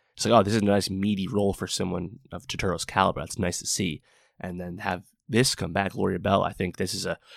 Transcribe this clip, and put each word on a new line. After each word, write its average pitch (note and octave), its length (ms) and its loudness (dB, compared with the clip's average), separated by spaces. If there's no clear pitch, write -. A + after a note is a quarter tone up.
it's - 100 -6
like, A2 80 4
"Oh, A2+ 80 8
this G2+ 140 2
is A2 80 4
a - 20 2
nice G2+ 240 4
meaty G2 380 0
role G2+ 260 0
for F#2 140 -6
someone F2+ 500 -4
of - 160 -12
Turturro's - 380 -2
caliber. F#2+ 340 2
That's D#2 180 -10
nice F2+ 220 -2
to - 80 -10
see." E2 340 -2
And F2+ 200 -8
then F2 200 -8
have F#2+ 240 -2
this B2+ 240 4
come E2+ 200 -4
back, G2 180 0
Gloria F#2+ 260 -2
Bell. G2 240 4
I - 120 -2
think F2+ 240 -4
this F#2+ 180 -4
is F#2+ 100 -6
a E2+ 140 -4